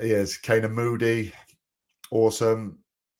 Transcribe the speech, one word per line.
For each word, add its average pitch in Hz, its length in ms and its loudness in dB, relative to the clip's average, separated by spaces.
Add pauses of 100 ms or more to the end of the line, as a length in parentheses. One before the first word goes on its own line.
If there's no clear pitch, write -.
he 113 120 0
is. 101 280 0
Kanan 113 340 0
Moody, 117 580 -2 (800)
awesome. 110 680 2 (420)